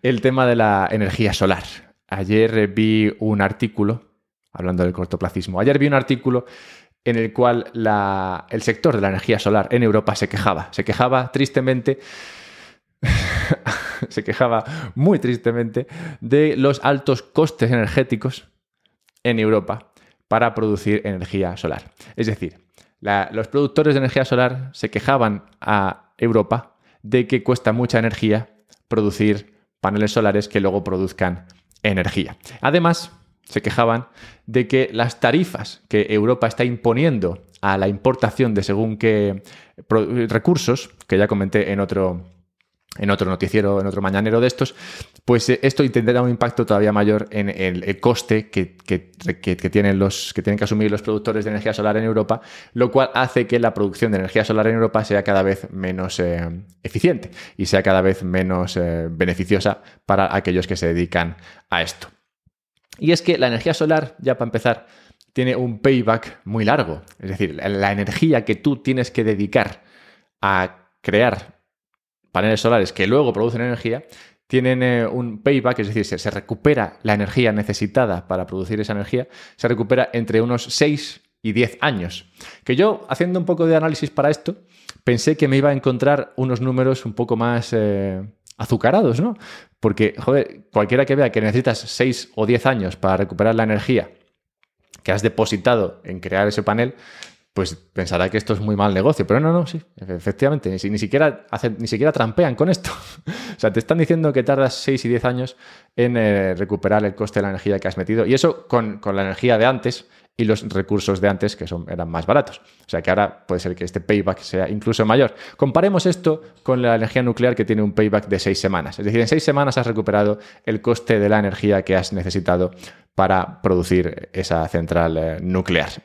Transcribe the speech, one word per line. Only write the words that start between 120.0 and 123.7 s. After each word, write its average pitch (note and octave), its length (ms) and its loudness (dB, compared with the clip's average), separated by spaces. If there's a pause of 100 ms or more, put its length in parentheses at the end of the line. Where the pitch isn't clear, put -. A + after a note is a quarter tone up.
el A2 160 -2
coste A#2 360 0
de G2+ 120 2
la G#2+ 80 4
energía G2+ 420 2
que F#2+ 160 0
has F2+ 160 -2
necesitado F2+ 600 -2 (420)
para F#2 480 0
producir F2+ 720 0